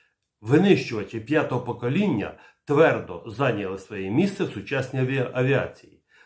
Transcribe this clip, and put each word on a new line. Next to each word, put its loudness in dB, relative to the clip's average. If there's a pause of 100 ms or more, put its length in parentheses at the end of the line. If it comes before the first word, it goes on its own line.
(420)
Винищувачі 2
п'ятого -2
покоління -2 (280)
твердо 2
зайняли -2
своє -8
місце 0
в -4
сучасній -6
авіа-, -2
авіації. -2 (220)